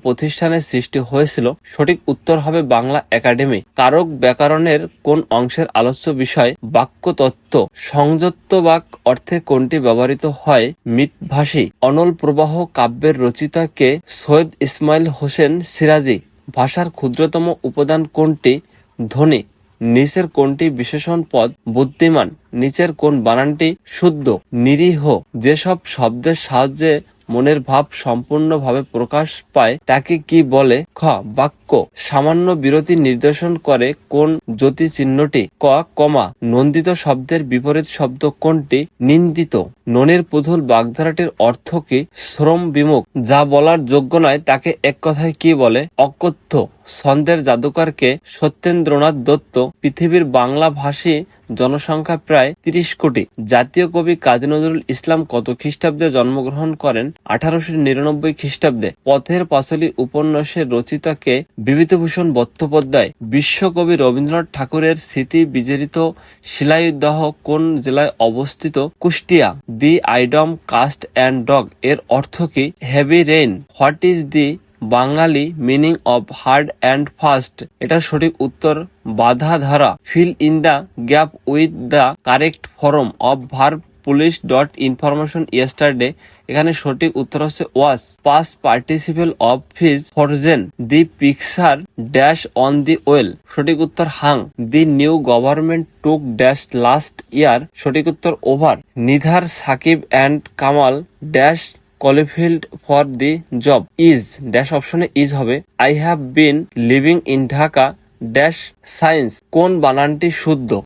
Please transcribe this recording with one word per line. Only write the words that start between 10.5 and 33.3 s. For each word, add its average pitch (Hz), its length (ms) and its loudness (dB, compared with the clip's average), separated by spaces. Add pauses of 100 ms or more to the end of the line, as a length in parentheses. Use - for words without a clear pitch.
মিতভাষী। 135 800 -2 (180)
অনল 156 300 2
প্রবাহ 151 400 0 (260)
কাব্যের 127 460 0
রচিতা 151 420 -4
কে? 135 240 0 (300)
সৈয়দ 160 280 2 (180)
ইসমাইল 156 420 0
হোসেন 147 440 0 (100)
সিরাজি। 151 560 0 (380)
ভাষার 165 340 -2
ক্ষুদ্রতম 156 560 -2 (220)
উপাদান 147 340 0 (140)
কোনটি? 151 380 2 (440)
ধ্বনি। 131 420 2 (400)
নিচের 139 480 2
কোনটি 139 420 0
বিশেষণ 147 480 -4 (140)
পদ? 120 160 2 (200)
বুদ্ধিমান। 131 600 2 (320)
নিচের 151 320 0
কোন 147 220 0 (120)
বানানটি 147 420 0 (280)
শুদ্ধ? 151 300 0 (380)
নিরীহ। 147 380 2 (420)
যেসব 156 320 0 (180)
শব্দের 123 420 -2 (100)
সাহায্যে 139 460 0 (380)
মনের 139 300 2
ভাব 135 240 0 (200)
সম্পূর্ণভাবে 139 760 -2 (140)
প্রকাশ 143 340 -2 (260)
পায় 123 200 4 (120)
তাকে 139 280 0 (140)
কি 165 140 4
বলে? 131 360 4 (200)
খ, - 20 -14 (380)
বাক্য। - 320 -4 (260)
সামান্য 156 560 0
বিরতি 151 440 0
নির্দেশন 147 560 0 (160)